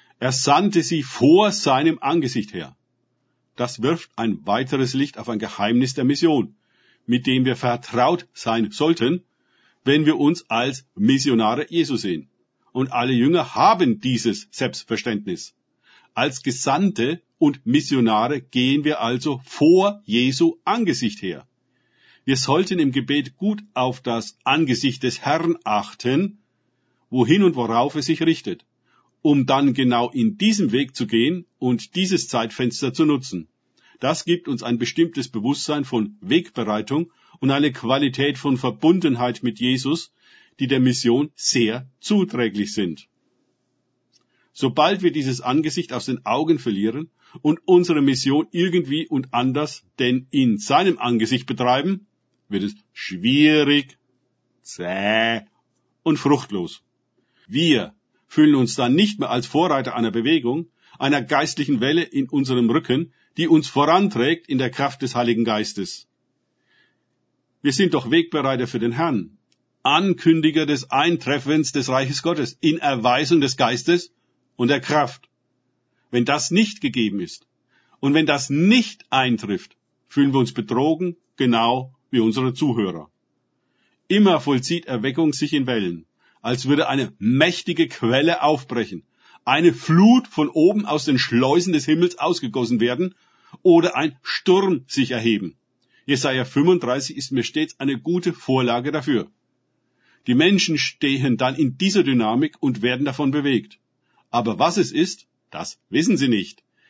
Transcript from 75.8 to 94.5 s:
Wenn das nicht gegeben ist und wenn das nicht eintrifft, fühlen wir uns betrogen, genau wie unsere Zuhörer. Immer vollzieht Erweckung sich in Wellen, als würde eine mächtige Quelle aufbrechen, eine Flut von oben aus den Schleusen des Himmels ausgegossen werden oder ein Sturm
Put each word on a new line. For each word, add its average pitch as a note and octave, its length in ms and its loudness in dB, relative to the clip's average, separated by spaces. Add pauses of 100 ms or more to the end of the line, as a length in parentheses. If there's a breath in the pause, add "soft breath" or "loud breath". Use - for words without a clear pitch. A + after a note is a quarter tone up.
Wenn A#2+ 140 2
das C#3 260 -2
nicht G#3 300 0
gegeben A2+ 400 -2
ist - 260 -12 (540)
und C#3 120 2
wenn D#3 140 2
das C#3+ 240 0
nicht G3+ 600 2
eintrifft, A2+ 640 -2 (320)
fühlen C#3 260 2
wir C3+ 60 4
uns B2 120 0
betrogen, D#3+ 640 -2 (220)
genau B2 580 0 (160)
wie C3 80 0
unsere B2 360 0
Zuhörer. G2+ 540 -2 (1000)
Immer F#3+ 320 4
vollzieht C#3 460 -2
Erweckung C3+ 460 -2
sich D3 200 -4
in C#3 160 0
Wellen, F#2 380 -2 (360)
als B2+ 240 -4
würde C#3+ 220 2
eine C3 320 -2
mächtige D3+ 640 0
Quelle C#3 560 0
aufbrechen, B2+ 640 -2 (400 soft breath)
eine D#3 280 4
Flut G3+ 540 6
von D3+ 220 0
oben G#3 380 2
aus D3 180 -4
den C3+ 160 2
Schleusen D3 520 2
des D3 120 0
Himmels E3 340 2
ausgegossen B2 640 -2
werden B2 340 -2 (480 soft breath)
oder E3+ 340 6
ein D3 240 -2
Sturm F#3 680 0